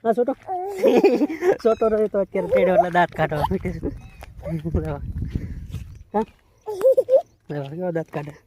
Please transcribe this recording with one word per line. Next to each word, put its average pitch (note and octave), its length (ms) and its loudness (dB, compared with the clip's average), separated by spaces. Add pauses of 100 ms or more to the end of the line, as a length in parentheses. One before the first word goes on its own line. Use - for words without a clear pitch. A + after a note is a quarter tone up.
હા, A3+ 100 2
છોટુ? A#3+ 200 0 (640)
<laughs> D#4 640 2
છોટુ A3+ 260 2
રહ્યો G#3+ 240 0
તો G3 100 0
અત્યારે F#3+ 320 -4
તેડો F#3 180 4
એટલે F3 180 4
દાંત F3 240 2
કાઢવા D3+ 300 -2
માંડે F#3 260 -2
છે. E3 80 -8 (2250)
હા? G#4+ 120 0 (1500)
જો F3+ 120 -2
દાંત E3 200 -4
કાઢે. D3 220 -8 (140)